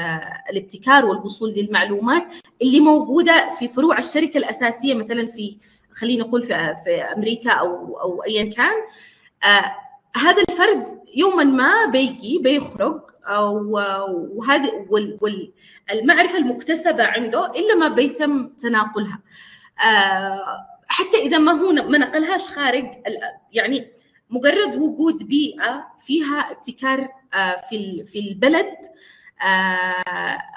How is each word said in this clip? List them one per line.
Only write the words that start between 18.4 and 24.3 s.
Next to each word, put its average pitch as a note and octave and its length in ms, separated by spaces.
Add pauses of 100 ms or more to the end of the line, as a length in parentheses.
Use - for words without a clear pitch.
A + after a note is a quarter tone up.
تناقلها. G#3+ 720 (680)
آه، G3 540 (460)
حتى - 300
إذا C#4+ 220
ما D#4 140
هو E4+ 200
ن-، C4+ 180
ما D4 80
نقلهاش D#4 500
خارج C4+ 360
ال-، G#3 360 (320)
يعني A3+ 400 (380)